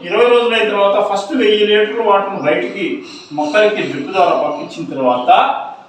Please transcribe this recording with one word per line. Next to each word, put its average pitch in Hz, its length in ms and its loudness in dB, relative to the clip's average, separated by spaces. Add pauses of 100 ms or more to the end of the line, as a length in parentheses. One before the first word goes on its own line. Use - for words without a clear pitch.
ఇరవై 208 220 2
రోజులు 233 300 2
అయిన 220 140 0
తర్వాత, 202 280 2 (140)
ఫస్ట్ 202 240 -4
వెయ్యి 214 320 2
లీటర్ల 208 360 0
వాటర్ని 196 380 0
బయటికి 190 640 -4 (300)
మొక్కలకి 175 480 0
డ్రిప్ - 300 -6
ద్వారా 190 200 2
పంపించిన 160 540 -4 (100)
తర్వాత 123 600 2 (340)